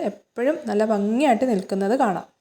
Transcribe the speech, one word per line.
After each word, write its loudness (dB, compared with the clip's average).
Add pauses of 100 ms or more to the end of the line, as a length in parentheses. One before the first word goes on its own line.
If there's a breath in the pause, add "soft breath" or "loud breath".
എപ്പോഴും -4 (100)
നല്ല 0
ഭംഗിയായിട്ട് 2
നിൽക്കുന്നത് 0
കാണാം. 0 (140)